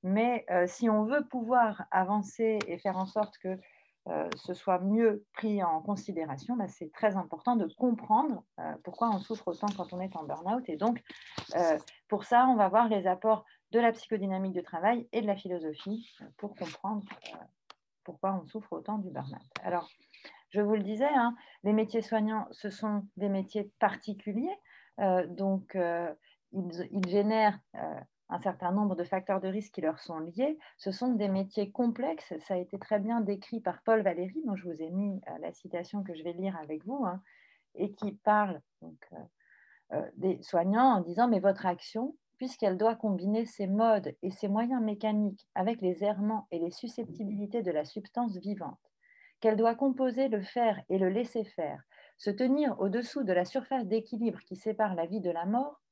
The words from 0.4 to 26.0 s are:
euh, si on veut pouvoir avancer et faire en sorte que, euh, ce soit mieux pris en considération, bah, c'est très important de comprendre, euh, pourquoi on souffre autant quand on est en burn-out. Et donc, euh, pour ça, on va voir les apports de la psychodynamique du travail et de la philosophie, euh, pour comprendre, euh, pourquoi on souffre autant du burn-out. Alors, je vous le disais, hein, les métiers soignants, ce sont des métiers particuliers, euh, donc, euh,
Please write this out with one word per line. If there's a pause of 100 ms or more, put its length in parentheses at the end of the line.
euh,
si
on
veut
pouvoir
avancer
et
faire
en
sorte
que, (520)
euh,
ce
soit
mieux
pris
en
considération,
bah,
c'est
très
important
de (120)
comprendre, (160)
euh, (100)
pourquoi
on
souffre
autant
quand
on
est
en
burn-out.
Et
donc, (540)
euh, (300)
pour
ça,
on
va
voir
les
apports (260)
de
la
psychodynamique
du
travail
et
de
la
philosophie, (100)
euh, (120)
pour
comprendre, (280)
euh, (680)
pourquoi
on
souffre
autant
du
burn-out. (220)
Alors, (600)
je
vous
le
disais,
hein, (260)
les
métiers
soignants,
ce
sont (100)
des
métiers
particuliers, (440)
euh,
donc,
euh, (380)